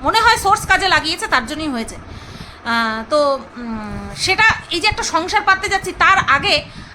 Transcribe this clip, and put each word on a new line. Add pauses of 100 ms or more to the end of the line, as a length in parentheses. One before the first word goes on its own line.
মনে
হয়
সোর্স
কাজে
লাগিয়েছে,
তার
জন্যই
হয়েছে। (720)
আহ,
তো, (180)
উম,
সেটা, (260)
এই
যে
একটা
সংসার
পাততে
যাচ্ছি,
তার (100)
আগে (300)